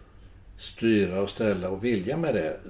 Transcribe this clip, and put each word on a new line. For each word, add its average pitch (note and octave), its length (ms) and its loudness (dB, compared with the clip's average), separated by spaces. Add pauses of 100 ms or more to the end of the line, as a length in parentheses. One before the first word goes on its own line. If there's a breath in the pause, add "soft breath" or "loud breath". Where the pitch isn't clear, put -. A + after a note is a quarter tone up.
(580 soft breath)
styra G2+ 640 2
och G2+ 80 0
ställa F#2 400 0
och F#2+ 140 -4
vilja A#2+ 340 0
med D#3+ 180 0
det. D#2 240 -2 (100)